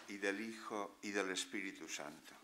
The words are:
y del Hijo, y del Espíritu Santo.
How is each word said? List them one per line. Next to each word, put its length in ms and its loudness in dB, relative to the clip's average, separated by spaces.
y 100 -4
del 220 4
Hijo, 640 -2
y 100 -2
del 200 6
Espíritu 560 -2
Santo. 460 -6